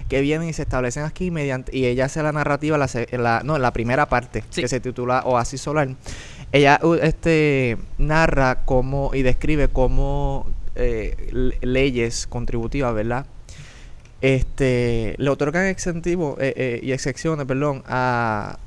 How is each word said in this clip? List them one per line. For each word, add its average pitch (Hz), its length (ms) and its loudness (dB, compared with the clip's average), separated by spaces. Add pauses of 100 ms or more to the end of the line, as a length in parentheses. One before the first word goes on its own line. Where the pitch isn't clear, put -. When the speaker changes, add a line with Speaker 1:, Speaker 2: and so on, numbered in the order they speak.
Speaker 1:
que 135 120 2
vienen 156 280 0
y 165 40 -6
se 151 100 -6
establecen 131 420 -2
aquí 180 260 -4
mediante, 139 480 -4
y 131 80 2
ella 127 200 2
hace 151 180 -2
la 151 80 0
narrativa, 147 440 0
la 139 120 0
se-, 117 180 -4 (100)
la, 117 280 2
no, 147 100 -2
en 139 80 0
la 120 100 2
primera 127 340 0
parte, 123 440 -2
Speaker 2:
Sí. 175 120 -4
Speaker 1:
que 131 40 -2
se 127 140 -2
titula 123 460 -2
Oasis 123 340 0
Solar. 147 300 0 (600)
Ella, 143 320 6
u-, 170 120 4
este, 151 840 2 (200)
narra 143 680 4
cómo 135 500 0
y 135 80 0
describe 139 460 4
cómo, 139 800 2 (260)
eh, 117 560 0
le-, 127 320 2
leyes 127 640 0
contributivas, 120 680 -2
¿verdad? 117 340 -2 (960)
Este, 123 960 2
le 135 120 0
otorgan 170 360 0
exentivos, 175 760 -2
eh, 135 160 0
eh, 120 260 -2
y 131 80 -4
excepciones, 143 560 -4
perdón, 135 400 -2
a, 117 800 -2